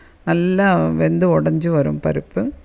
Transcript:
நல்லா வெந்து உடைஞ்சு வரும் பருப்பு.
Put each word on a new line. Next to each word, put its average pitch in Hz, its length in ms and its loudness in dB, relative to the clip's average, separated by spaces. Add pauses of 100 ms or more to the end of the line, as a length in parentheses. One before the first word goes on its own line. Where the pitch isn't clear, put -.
(240)
நல்லா 175 640 2
வெந்து 160 540 2
உடைஞ்சு 160 280 -2
வரும் 151 340 0
பருப்பு. 156 480 -4 (140)